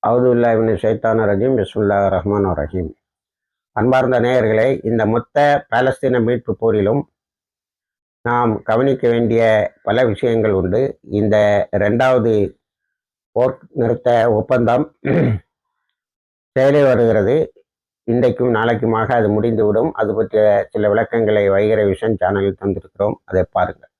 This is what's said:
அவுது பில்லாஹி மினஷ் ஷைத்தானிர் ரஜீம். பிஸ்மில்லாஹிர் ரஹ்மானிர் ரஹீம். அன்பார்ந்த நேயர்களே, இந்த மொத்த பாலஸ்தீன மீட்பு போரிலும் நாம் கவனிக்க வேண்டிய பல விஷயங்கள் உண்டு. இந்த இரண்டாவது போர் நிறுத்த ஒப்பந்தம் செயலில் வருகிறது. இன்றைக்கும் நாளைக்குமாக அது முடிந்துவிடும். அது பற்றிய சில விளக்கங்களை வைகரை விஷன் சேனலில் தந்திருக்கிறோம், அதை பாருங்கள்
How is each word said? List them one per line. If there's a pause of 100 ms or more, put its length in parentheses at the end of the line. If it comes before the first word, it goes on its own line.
அவுது
பில்லாஹி
மினஷ்
ஷைத்தானிர்
ரஜீம்.
பிஸ்மில்லாஹிர்
ரஹ்மானிர்
ரஹீம். (840)
அன்பார்ந்த
நேயர்களே, (220)
இந்த (100)
மொத்த (340)
பாலஸ்தீன
மீட்பு (100)
போரிலும் (1200)
நாம் (160)
கவனிக்க
வேண்டிய (440)
பல
விஷயங்கள்
உண்டு. (380)
இந்த (400)
இரண்டாவது (1040)
போர் (240)
நிறுத்த (300)
ஒப்பந்தம் (1700)
செயலில்
வருகிறது. (720)
இன்றைக்கும்
நாளைக்குமாக (120)
அது
முடிந்துவிடும். (100)
அது
பற்றிய (300)
சில
விளக்கங்களை (100)
வைகரை
விஷன்
சேனலில்
தந்திருக்கிறோம், (140)
அதை (140)
பாருங்கள்